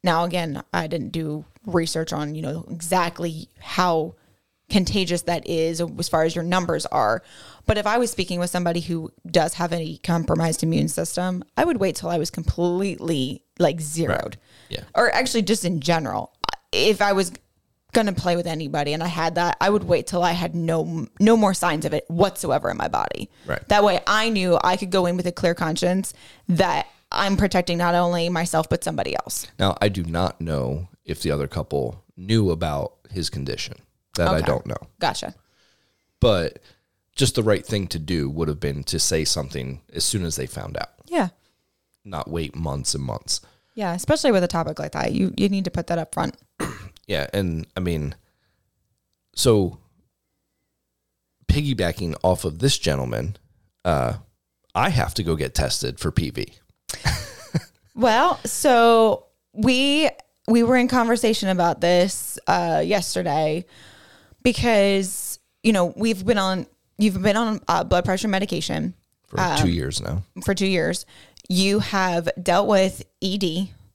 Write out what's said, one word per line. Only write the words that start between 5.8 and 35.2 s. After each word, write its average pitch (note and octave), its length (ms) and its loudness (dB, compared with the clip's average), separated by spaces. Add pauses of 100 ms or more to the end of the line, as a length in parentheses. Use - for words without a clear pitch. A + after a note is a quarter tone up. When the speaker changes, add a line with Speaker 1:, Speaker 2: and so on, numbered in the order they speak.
Speaker 1:
as E3+ 280 -6
far D#3+ 140 2
as D#3+ 100 2
your E3 120 -4
numbers F3 420 0
are. A2+ 340 0 (440)
But G#3+ 120 2
if G#3 80 -2
I G#3+ 120 2
was A#3+ 120 0
speaking F3+ 300 -4
with F3 100 -2
somebody F3 300 0
who E3 320 -6 (180)
does E3 260 2
have E3+ 180 -2
a D#3+ 240 -6
compromised E3 680 0
immune D#3+ 240 2
system, F3+ 560 -4 (140)
I - 80 4
would D#4+ 120 0
wait F#3+ 200 0
till E3+ 120 -6
I E3+ 80 0
was D#3+ 140 -2
completely, E3+ 1120 -2 (160)
like, E3+ 220 2
zeroed. D3+ 400 -2
Speaker 2:
Right. - 160 -10 (320)
Yeah. - 140 -10 (120)
Speaker 1:
Or - 180 4
actually B3 300 0
just G#3 220 0
in E3+ 160 -2
general, C#3 520 -2 (380)
if F#3 300 2
I G3+ 120 4
was F#3 200 0 (580)
gonna G#3+ 220 2
play F3 240 0
with F3 100 -2
anybody D3 460 -2
and D#3+ 100 -4
I F3+ 40 -2
had E3 280 -2
that, F3 240 0
I G3 100 4
would G3+ 140 2
wait F3 240 2
till F3 160 0
I F3 80 4
had E3+ 240 -2
no, E3 520 -2 (120)
no A3 160 8
more G#3 180 4
signs D#3+ 300 0
of D#3 100 -2
it - 140 -4
whatsoever E3+ 640 0
in - 60 -6
my - 100 -2
body. - 420 -4 (160)
Speaker 2:
Right. - 220 -6
Speaker 1:
That G#3 160 6
way G3 240 4
I A3 220 2
knew F#3 340 2
I F#3 140 2
could F#3+ 140 -6
go F#3 140 2
in F3 120 0
with F3+ 100 -2
a F3 60 -2
clear E3+ 200 0
conscience F3+ 600 -2 (340)
that E3+ 400 2 (240)
I'm G3 240 0
protecting F3+ 420 2
not F3 160 2
only F3 360 2
myself, E3 400 0
but - 160 -2
somebody D#3 320 -2
else. - 280 -6 (140)
Speaker 2:
Now, G2 220 2
I G#2 80 4
do F#2+ 160 -2
not E2 340 -2
know D2 480 -4 (160)
if - 180 -8
the D2+ 100 -2
other C#2+ 160 -2
couple C#2+ 580 -4 (100)
knew G2+ 360 2
about D#2 420 -2 (160)
his E2+ 200 -4
condition. - 460 -8 (400)
That E2+ 140 2
I D#2+ 80 2
Speaker 1:
Okay. D#2+ 80 0
Speaker 2:
don't - 200 -2
know. - 100 -6 (240)
Speaker 1:
Gotcha. - 360 -4 (880)